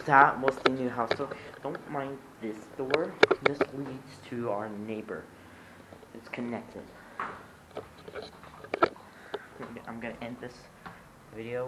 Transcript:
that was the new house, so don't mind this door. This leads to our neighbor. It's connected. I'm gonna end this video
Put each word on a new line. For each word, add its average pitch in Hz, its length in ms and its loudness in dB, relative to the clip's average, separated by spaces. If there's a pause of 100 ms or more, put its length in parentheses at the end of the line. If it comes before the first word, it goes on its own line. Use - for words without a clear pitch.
that 135 340 12
was 131 240 4
the 131 60 8
new 131 200 0
house, 120 260 2
so 139 120 -2 (340)
don't - 280 -6
mind 139 280 -4 (240)
this 107 140 -4 (200)
door. 151 360 2 (320)
This 143 140 2 (160)
leads 131 440 -8 (120)
to 120 200 -2
our 104 180 -2
neighbor. 107 560 -6 (920)
It's 113 140 -14
connected. 117 540 -6 (3000)
I'm 117 120 -10
gonna 113 200 -8
end 117 200 -8
this 123 140 -10 (800)
video 120 340 -4